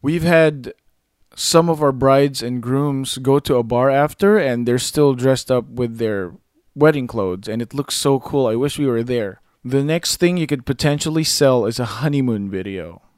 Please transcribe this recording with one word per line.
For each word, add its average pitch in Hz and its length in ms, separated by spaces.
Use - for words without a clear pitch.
We've 160 220
had 156 500
some 165 340
of 156 140
our 139 80
brides 135 500
and 123 220
grooms 135 560
go 135 200
to 139 180
a 120 60
bar 123 280
after 170 480
and 120 280
they're 123 120
still 143 340
dressed 127 380
up 123 160
with 117 320
their 101 340
wedding 143 300
clothes, 98 400
and 113 140
it 117 120
looks - 220
so 139 240
cool. 131 280
I 110 80
wish 135 220
we 147 80
were 117 160
there. 117 380
The 135 180
next 156 360
thing 180 180
you 165 100
could 135 200
potentially 151 580
sell 131 420
is 113 140
a 123 60
honeymoon 123 640
video. 92 520